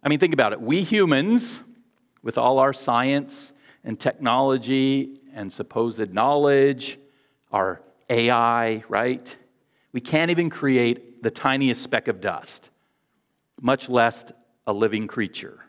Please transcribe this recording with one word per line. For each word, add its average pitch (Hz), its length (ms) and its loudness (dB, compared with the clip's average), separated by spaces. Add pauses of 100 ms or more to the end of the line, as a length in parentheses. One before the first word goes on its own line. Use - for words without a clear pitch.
I 143 60 -2
mean, 147 100 0
think 170 140 4
about 120 200 2
it. 104 100 -8
We 147 200 0
humans, 190 760 2 (640)
with 117 160 -4
all 123 200 2
our 135 140 4
science 135 800 -2 (320)
and 113 160 -10
technology 135 1200 0 (140)
and 98 180 -12
supposed 107 640 -4
knowledge, 139 840 2 (540)
our 95 300 -2 (260)
A 117 220 2
I, 117 580 2
right? 123 480 -4 (560)
We 127 80 -4
can't 160 300 0
even 170 180 2
create 123 720 0
the 113 80 0
tiniest 135 520 0
speck - 260 -2
of 98 120 -4
dust, - 500 -8 (920)
much 131 300 -2
less 117 340 2 (420)
a 113 60 -2
living 107 340 0
creature. - 520 -8 (100)